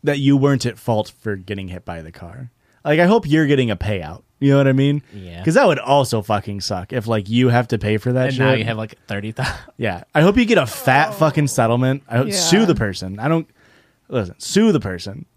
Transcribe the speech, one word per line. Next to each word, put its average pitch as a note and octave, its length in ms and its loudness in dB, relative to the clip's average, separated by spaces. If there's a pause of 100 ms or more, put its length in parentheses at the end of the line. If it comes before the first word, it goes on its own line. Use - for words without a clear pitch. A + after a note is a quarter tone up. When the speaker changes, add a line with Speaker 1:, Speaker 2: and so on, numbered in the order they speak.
Speaker 1:
that C#3+ 140 0
you C#3 180 4
weren't C#3 300 2
at A2+ 140 -4
fault G#2+ 400 -2
for G#2 160 -6
getting F#2+ 320 -10
hit F2+ 180 -14
by E2+ 160 -12
the D#2+ 100 -16
car. A2 380 -18 (340)
Like, D3+ 160 2
I F3 60 4
hope A3 220 2
you're D3+ 180 2
getting C3 240 2
a G2+ 60 -2
payout. F2 480 -8 (160)
You C#3 120 4
know C#3 60 6
what C#3 100 4
I C3+ 60 4
mean? C#3+ 300 0 (100)
Speaker 2:
Yeah. F2+ 300 -16
Speaker 1:
'Cause D#3+ 120 0
that B3+ 120 6
would D3 100 2
also B2 460 0
fucking G2+ 380 -4
suck F#2+ 300 -8
if, A2+ 140 -6
like, A2 240 -2
you B2 200 4
have A#2+ 180 2
to A#2 100 -2
pay G#2+ 200 -2
for B2 160 -2
that B2+ 140 0
Speaker 2:
And C#3 60 -4
Speaker 1:
shit. B2+ 120 -4
Speaker 2:
now C3 80 4
you A2 100 -2
have, A2 140 -4
like, A2 280 -12
thirty G#2 260 -8
thousand. - 220 -6 (240)
Speaker 1:
Yeah. F#2 280 -4 (100)
I D3+ 60 4
hope G3 160 4
you A#3+ 80 4
get G#3+ 120 2
a C#3 80 2
fat C#3 480 0
fucking D#3 360 0
settlement. B2+ 600 0
I A#2 80 -2
hope, B2+ 120 0
Speaker 3:
Yeah. G2 60 -4
Speaker 1:
sue G3+ 300 4
the F3 80 2
person. G2 460 -4
I A#2+ 80 -4
don't, E3 200 -2 (600)
listen, G2 320 -4
sue G#3+ 320 2
the D3+ 80 2
person. G2 460 -10 (120)